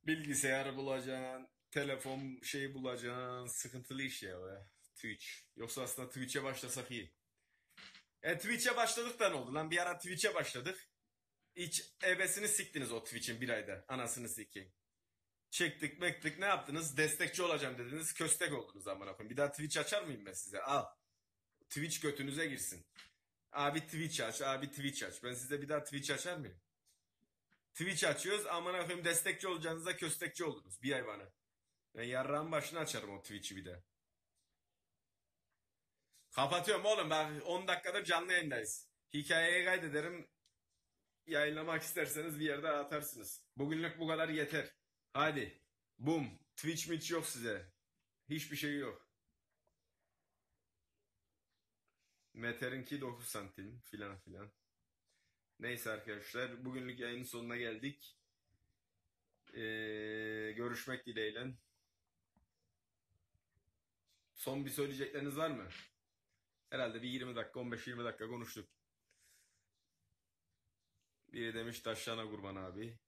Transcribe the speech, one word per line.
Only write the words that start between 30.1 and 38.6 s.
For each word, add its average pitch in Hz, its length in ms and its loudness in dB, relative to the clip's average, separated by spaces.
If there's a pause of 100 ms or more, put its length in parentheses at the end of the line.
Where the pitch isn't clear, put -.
oldunuz. - 380 -4
Bir 139 100 4
ay 127 140 2
bana. 101 240 -8 (640)
Ben 117 80 -2
yarrağın 131 480 2
başına 156 280 2
açarım 117 300 -2
o 98 120 -8
Twitch'i 101 340 -6
bir 92 100 -6
de. 90 180 -10 (2500)
Kapatıyorum 175 540 4
oğlum, 202 240 6
bak 156 220 4 (140)
on 175 220 2
dakikadır 180 360 2
canlı 175 300 4
yayındayız. 135 560 2 (240)